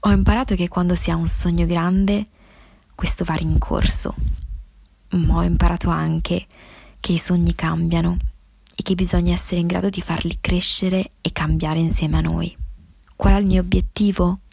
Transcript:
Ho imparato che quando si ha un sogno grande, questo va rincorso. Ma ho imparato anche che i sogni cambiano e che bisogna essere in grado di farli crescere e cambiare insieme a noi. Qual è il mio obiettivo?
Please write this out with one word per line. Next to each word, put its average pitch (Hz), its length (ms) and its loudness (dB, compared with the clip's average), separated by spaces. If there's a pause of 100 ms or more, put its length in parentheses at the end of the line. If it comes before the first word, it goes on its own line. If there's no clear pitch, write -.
Ho 214 120 2
imparato 202 420 2
che 175 140 -2
quando 180 260 0
si - 160 -2
ha 165 60 0
un 165 100 -2
sogno 170 400 0
grande, 190 640 0 (640)
questo - 300 -2
va 160 100 -4
rincorso. - 800 0 (960)
Ma 170 300 2
ho 170 40 0
imparato 175 480 2
anche 160 560 -4 (540)
che - 100 -10
i 170 80 0
sogni 175 380 2
cambiano 165 600 0 (600)
e - 80 -6
che 196 100 0
bisogna 175 380 2
essere 175 280 0
in 170 60 0
grado 185 240 0
di 196 120 -8
farli 165 380 -4
crescere 185 680 0 (100)
e 175 120 -4
cambiare 160 480 0
insieme 160 380 0
a - 20 2
noi. 165 360 -2 (600)
Qual 196 180 6
è 202 60 2
il - 60 0
mio 185 160 2
obiettivo? 185 760 0 (140)